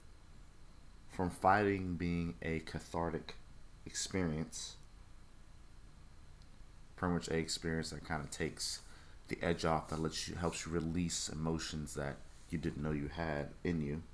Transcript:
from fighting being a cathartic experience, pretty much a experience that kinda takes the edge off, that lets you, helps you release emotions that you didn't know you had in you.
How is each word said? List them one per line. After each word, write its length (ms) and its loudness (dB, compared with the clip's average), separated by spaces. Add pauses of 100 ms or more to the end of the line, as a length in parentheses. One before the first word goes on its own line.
(1120)
from 200 2
fighting 640 6
being 480 2
a 180 2
cathartic 760 -2 (500)
experience, 880 0 (2250)
pretty 180 4
much 140 2
a 80 6
experience 540 2
that 180 -6
kinda 240 0
takes 480 -2 (480)
the 120 -2
edge 240 4
off, 260 4
that 100 0
lets 260 0
you, 80 -4
helps 320 2
you 60 -2
release 560 2
emotions 680 0
that 220 0 (340)
you 80 2
didn't 240 0
know 80 2
you 160 2
had 440 0 (120)
in 180 4
you. 220 0 (120)